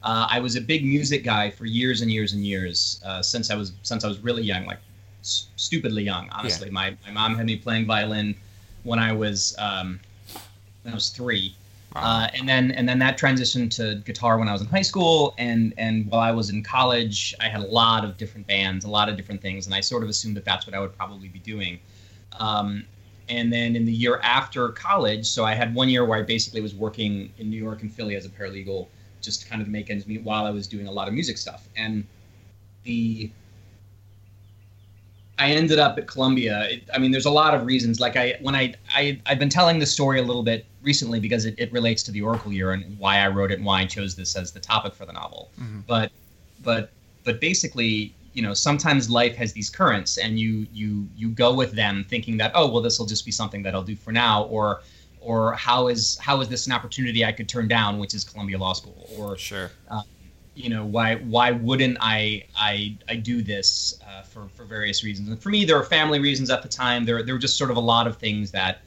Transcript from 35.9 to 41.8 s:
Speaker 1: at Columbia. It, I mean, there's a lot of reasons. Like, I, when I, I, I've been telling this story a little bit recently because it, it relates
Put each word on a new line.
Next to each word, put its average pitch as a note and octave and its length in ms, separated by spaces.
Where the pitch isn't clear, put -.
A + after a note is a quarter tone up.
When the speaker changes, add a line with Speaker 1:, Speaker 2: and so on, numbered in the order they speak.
Speaker 1:
at - 80
Columbia. B2 600
It, A#2+ 140
I C3 60
mean, C3 140
there's C3 140
a D3 40
lot D3+ 240
of A#2+ 100
reasons. A#2 360
Like, B2 160
I, B2 240
when C3+ 160
I, C3 180
I, C#3+ 320
I've C3+ 120
been C#3+ 100
telling E3+ 300
this C#3+ 140
story C3+ 260
a B2+ 40
little A#2+ 200
bit A2+ 240
recently A#2 380
because A2 240
it, A2+ 140
it A#2 120
relates A#2 340